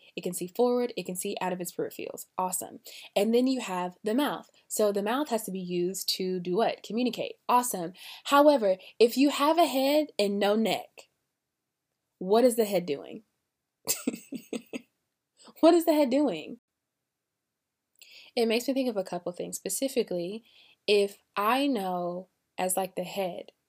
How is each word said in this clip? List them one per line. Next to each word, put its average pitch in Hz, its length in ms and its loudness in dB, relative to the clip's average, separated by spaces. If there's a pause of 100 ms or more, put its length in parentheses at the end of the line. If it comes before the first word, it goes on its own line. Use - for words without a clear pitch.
(140)
it 180 80 -12
can 180 120 -6
see 185 120 -8
forward, 247 480 0
it 185 120 -8
can 185 100 -8
see 202 240 -6
out 185 140 -4
of 180 80 -10
its 170 100 -10
peripherals. - 540 -8 (100)
Awesome. - 440 -6 (360)
And 220 180 2
then 254 120 4
you 262 160 -2
have 180 320 -6 (100)
the 220 100 -2
mouth. 247 360 -2 (180)
So 208 240 2
the 202 100 -2
mouth 254 280 -2
has 214 140 -2
to 196 60 -8
be 190 80 -6
used 180 480 -2 (100)
to 185 220 -2
do 175 180 -4
what? 214 260 0
Communicate. 233 540 -4 (120)
Awesome. 202 460 0 (300)
However, 277 520 6 (220)
if 233 180 6
you 277 140 6
have 302 260 2
a 339 100 6
head 277 420 2 (100)
and 202 200 2
no 208 160 4
neck, 185 540 -2 (1080)
what 208 260 4
is 233 120 6
the 226 80 4
head 190 220 -2
doing? 143 360 -8 (640)
<laughs> - 680 -8 (1120)
What 339 80 10
is 339 140 4
the 320 80 4
head 294 160 2
doing? 226 480 -2 (1800)
It 233 80 2
makes 226 240 0
me 262 60 0
think 254 160 0
of 208 80 -4
a 190 40 -2
couple 180 300 -8
things. 180 240 -10
Specifically, 202 880 -4 (420)
if 202 300 2 (220)
I 247 280 2
know 185 600 -4 (300)
as, 185 180 0
like, 185 200 -4
the 185 80 -4
head, 180 480 -8 (160)